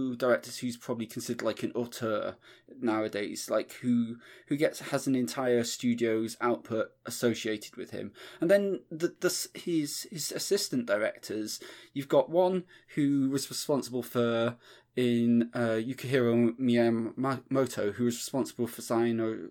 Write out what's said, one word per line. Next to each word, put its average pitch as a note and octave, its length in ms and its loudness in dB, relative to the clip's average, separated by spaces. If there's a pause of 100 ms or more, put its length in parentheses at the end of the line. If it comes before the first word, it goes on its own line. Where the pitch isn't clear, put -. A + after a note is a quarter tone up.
(160)
directors B2 420 0
who's A#2+ 180 -6
probably A#2 300 -6
considered, A#2 360 -6
like, A2 200 -2
an A2+ 100 -2
auteur A2 600 -4 (460)
nowadays, G#2+ 680 -2
like, A2 260 -2
who, A#2+ 420 0 (320)
who C#3+ 80 -2
gets, D3 240 0 (100)
has C3+ 160 0
an C3+ 80 2
entire B2 480 2
studio's A2+ 800 0
output A#2 500 -2 (160)
associated A2 720 -2
with - 160 -12
him. G#2 200 -8 (280)
And E3+ 100 4
then G3 300 4 (100)
the, E3 300 -4
the, F3+ 80 2
s-, - 260 -4
his, D#3 560 -4
his D3 220 -8
assistant C3+ 540 -2
directors, G#2+ 760 -2 (340)
you've C#3 140 -6
got C#3+ 200 6
one F#3 360 4 (320)
who C#3 340 2
was C#3 180 -2
responsible B2 540 -2
for, A#2+ 540 0 (400)
in, A#2 580 4
uh, A2+ 240 0
Yukihiro A#2+ 800 2
Miyamoto, A#2+ 1400 2
who A#2+ 100 0
was A#2+ 120 2
responsible - 500 -4
for - 160 -8
Sai A#2 300 2
no A2 380 -2